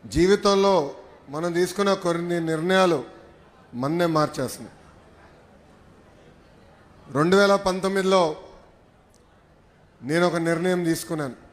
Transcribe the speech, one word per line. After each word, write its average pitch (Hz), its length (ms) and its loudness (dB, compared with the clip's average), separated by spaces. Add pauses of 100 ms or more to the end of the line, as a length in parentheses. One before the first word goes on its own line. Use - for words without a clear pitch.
జీవితంలో 196 680 2 (600)
మనం 165 240 -4
తీసుకున్న 185 340 0 (140)
కొన్ని 175 320 -2 (120)
నిర్ణయాలు 175 480 2 (840)
మన్నే 165 340 0
మార్చేస్తున్నాయి. 143 600 -4 (2500)
రెండు 165 220 2
వేల 202 140 6 (140)
పంతొమ్మిదిలో 190 560 0 (1800)
నేను 151 280 0
ఒక 165 80 -2 (120)
నిర్ణయం 180 400 0
తీసుకున్నాను 156 480 -6 (160)